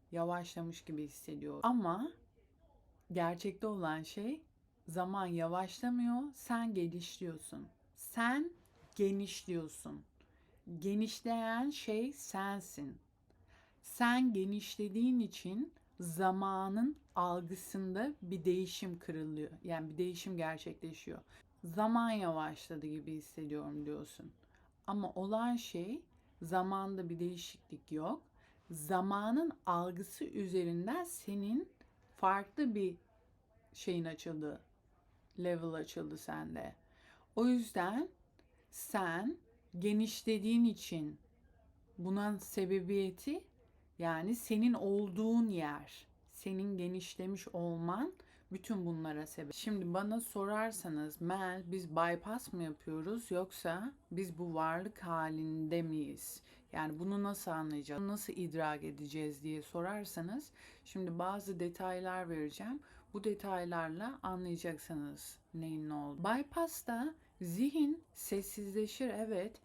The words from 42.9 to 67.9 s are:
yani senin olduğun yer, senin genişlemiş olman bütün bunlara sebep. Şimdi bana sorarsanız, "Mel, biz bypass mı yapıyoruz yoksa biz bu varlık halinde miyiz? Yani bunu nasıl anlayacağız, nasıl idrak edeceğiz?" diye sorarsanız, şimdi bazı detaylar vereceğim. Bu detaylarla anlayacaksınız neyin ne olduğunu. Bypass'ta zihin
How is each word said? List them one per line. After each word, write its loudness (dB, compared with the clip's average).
yani 2
senin 6
olduğun 4
yer, -2
senin -2
genişlemiş -4
olman 0
bütün -2
bunlara -2
sebep. -8
Şimdi 0
bana 2
sorarsanız, -2
"Mel, 0
biz -4
bypass 2
mı -2
yapıyoruz -4
yoksa -2
biz -2
bu -2
varlık 0
halinde 0
miyiz? -4
Yani -2
bunu 0
nasıl -2
anlayacağız, -2
nasıl -4
idrak -2
edeceğiz?" -4
diye -4
sorarsanız, -4
şimdi -4
bazı -2
detaylar -2
vereceğim. -4
Bu -4
detaylarla -2
anlayacaksınız -4
neyin -4
ne -4
olduğunu. -4
Bypass'ta 0
zihin 2